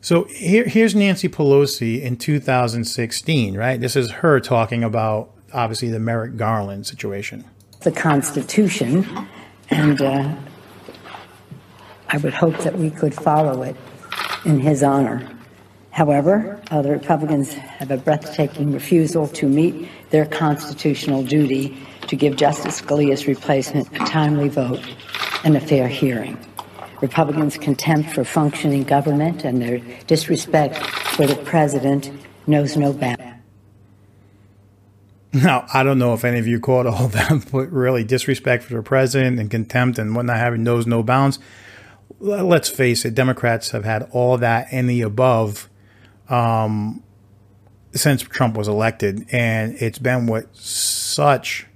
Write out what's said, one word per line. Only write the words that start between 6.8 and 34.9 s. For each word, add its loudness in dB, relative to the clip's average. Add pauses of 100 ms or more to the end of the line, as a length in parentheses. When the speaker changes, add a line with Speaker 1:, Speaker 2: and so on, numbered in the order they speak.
Speaker 1:
situation. -10 (360)
Speaker 2:
The 2
Constitution, 0 (640)
and, 2
uh, 0 (1700)
I -2
would -2
hope 0
that -4
we 0
could -2
follow 0
it -8 (680)
in 4
his 2
honor. 2 (600)
However, 2 (120)
uh, 0
the 0
Republicans 0
have -10
a -2
breathtaking -2
refusal 2
to -2
meet 2 (220)
their 4
constitutional -2
duty 0 (300)
to -2
give 2
Justice 0
Scalia's 2
replacement -2
a -6
timely 2
vote -2 (600)
and 4
a 4
fair 2
hearing. -2 (640)
Republicans' 0
contempt 0
for -2
functioning 0
government 0
and 0
their -2 (260)
disrespect 0
for -2
the 2
president 0 (340)
knows 2
no 2
bounds. -4 (2000)